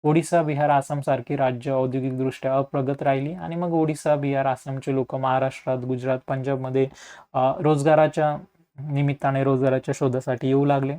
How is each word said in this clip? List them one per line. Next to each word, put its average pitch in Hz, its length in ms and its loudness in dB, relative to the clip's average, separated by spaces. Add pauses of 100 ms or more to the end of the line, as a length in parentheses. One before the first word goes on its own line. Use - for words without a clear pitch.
ओडिसा, 160 400 2
बिहार, 147 260 0
आसाम 143 320 2
सारखी 139 360 -2
राज्य 127 360 -2
औद्योगिकदृष्ट्या 131 840 -2
अप्रगत 139 460 -2
राहिली 139 300 0
आणि 165 240 -8
मग 175 160 -2
ओडिसा, 156 440 2
बिहार, 139 300 0
आसामचे 135 480 -4
लोक 131 200 -2
महाराष्ट्रात, 131 640 -2
गुजरात, 127 400 -2 (100)
पंजाबमध्ये, 135 600 0 (460)
अ, 131 260 2
रोजगाराच्या 151 760 4 (560)
निमित्ताने 139 520 0
रोजगाराच्या 135 540 2
शोधासाठी 131 500 -2
येऊ 139 160 4
लागले. 139 340 0